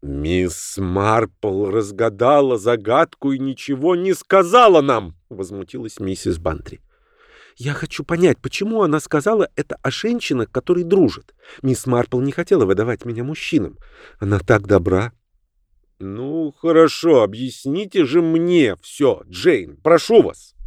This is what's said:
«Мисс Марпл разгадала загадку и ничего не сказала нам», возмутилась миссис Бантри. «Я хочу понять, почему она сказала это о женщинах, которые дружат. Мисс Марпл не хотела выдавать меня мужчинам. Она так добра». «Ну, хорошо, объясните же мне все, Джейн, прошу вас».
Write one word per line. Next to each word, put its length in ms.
«Мисс 760
Марпл 880
разгадала 880
загадку 760
и 80
ничего 560
не 180
сказала 640
нам», 360
возмутилась 720
миссис 400
Бантри. 420
«Я 160
хочу 320
понять, 360
почему 420
она 180
сказала 560
это 260
о 80
женщинах, 600
которые 320
дружат. 500
Мисс 240
Марпл 340
не 100
хотела 340
выдавать 400
меня 200
мужчинам. 520
Она 180
так 300
добра». 440
«Ну, 540
хорошо, 720
объясните 800
же 180
мне 540
все, 520
Джейн, 500
прошу 440
вас». 320